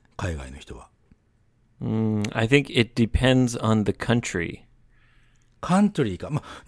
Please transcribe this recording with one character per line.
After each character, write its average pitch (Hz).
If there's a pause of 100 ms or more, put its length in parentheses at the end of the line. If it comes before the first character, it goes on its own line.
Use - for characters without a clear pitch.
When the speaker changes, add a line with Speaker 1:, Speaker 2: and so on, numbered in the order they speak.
(160)
Speaker 1:
海 87
外 65
の 67
人 -
は。 - (920)
Speaker 2:
Mm, 110
I 113
think 139
it 120
depends 127
on 110
the 98
country. 107 (1000)
Speaker 1:
カ 185
ン 202
ト 156
リ 98
ー -
か。 85
ま 147
あ、 -